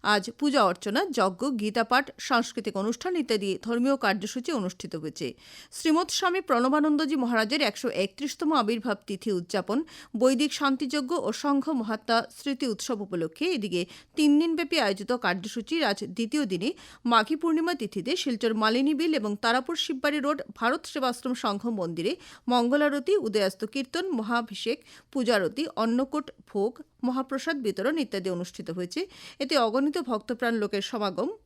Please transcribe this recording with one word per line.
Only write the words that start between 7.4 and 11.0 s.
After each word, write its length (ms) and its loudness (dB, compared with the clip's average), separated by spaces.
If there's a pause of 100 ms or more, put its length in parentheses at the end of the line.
একশো 260 0 (160)
একত্রিশতম 460 -4 (120)
আবির্ভাব 340 0 (100)
তিথি 320 -4
উদযাপন, 400 -2 (420)
বৈদিক 380 4
শান্তিযজ্ঞ 540 0 (140)